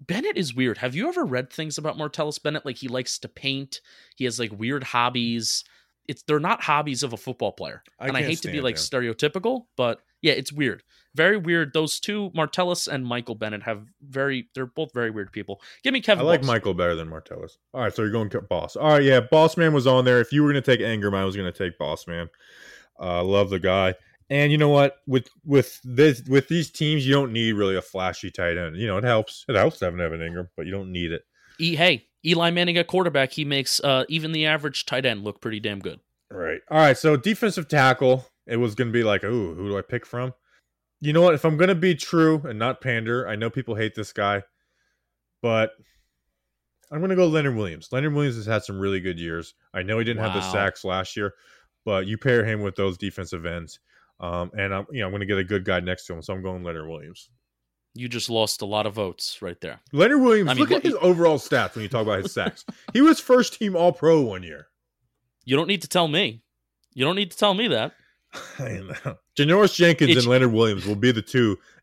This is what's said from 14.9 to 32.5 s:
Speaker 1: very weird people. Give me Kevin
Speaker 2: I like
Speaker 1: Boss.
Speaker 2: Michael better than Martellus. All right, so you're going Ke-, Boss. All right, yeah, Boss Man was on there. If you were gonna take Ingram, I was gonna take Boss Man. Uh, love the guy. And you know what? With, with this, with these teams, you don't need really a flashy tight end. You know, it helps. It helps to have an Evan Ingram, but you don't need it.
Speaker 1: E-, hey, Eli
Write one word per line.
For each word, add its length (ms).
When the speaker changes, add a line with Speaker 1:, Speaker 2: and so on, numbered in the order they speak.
Speaker 1:
very 180
weird 220
people. 300
Give 120
me 80
Kevin 240
Speaker 2:
I 20
like 140
Speaker 1:
Boss. 60
Speaker 2:
Michael 260
better 200
than 140
Martellus. 440
All 80
right, 140
so 80
you're 100
going 160
Ke-, 220
Boss. 260
All 140
right, 120
yeah, 180
Boss 360
Man 160
was 140
on 180
there. 160
If 100
you 140
were 60
gonna 100
take 200
Ingram, 340
I 100
was 120
gonna 160
take 260
Boss 280
Man. 220
Uh, 240
love 240
the 100
guy. 360
And 220
you 80
know 100
what? 280
With, 220
with 400
this, 440
with 200
these 220
teams, 360
you 80
don't 180
need 200
really 240
a 60
flashy 480
tight 280
end. 180
You 120
know, 100
it 60
helps. 440
It 60
helps 240
to 60
have 100
an 60
Evan 200
Ingram, 360
but 100
you 60
don't 180
need 220
it. 100
Speaker 1:
E-, 160
hey, 320
Eli 240